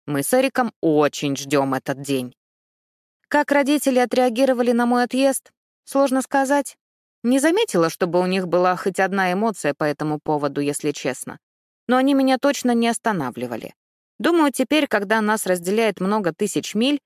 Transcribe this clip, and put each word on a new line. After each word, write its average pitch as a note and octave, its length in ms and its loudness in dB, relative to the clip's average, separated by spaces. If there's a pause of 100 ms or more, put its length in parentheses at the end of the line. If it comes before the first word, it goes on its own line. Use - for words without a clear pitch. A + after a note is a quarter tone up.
Мы C#3 180 -2
с - 100 -4
Эриком B3+ 480 0
очень D3 560 0
ждем C#3 360 0
этот C3 280 -4
день. C3 340 -4 (920)
Как C#4+ 220 0
родители C#4 480 2
отреагировали B3 720 2
на A#3+ 120 2
мой B3 180 2
отъезд? C4 480 0 (340)
Сложно C4 360 0
сказать. C4+ 540 -2 (480)
Не B3+ 160 2
заметила, D4+ 500 2
чтобы F3 300 0
у F#3 60 2
них F#3 220 -2
была F3+ 280 2
хоть F#3 240 -4
одна F#3+ 320 0
эмоция F#3 440 -2
по - 80 -6
этому D3+ 360 -2
поводу, D3 400 -2
если D3 320 -4
честно. - 460 -6 (500)
Но B3 100 2
они C4+ 180 2
меня C4 240 2
точно C4+ 340 0
не A#3 140 0
останавливали. B2 880 -4 (420)
Думаю, D4+ 340 2
теперь, C#4+ 360 0
когда G#3+ 340 0
нас G#3+ 240 0
разделяет F#3+ 540 0
много F#3+ 340 0
тысяч - 400 -4
миль, C4 320 0